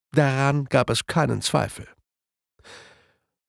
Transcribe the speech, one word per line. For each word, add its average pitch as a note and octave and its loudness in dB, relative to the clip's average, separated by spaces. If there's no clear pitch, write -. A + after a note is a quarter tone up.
Daran C#3 2
gab C3 2
es - -2
keinen A#2+ -2
Zweifel. - -4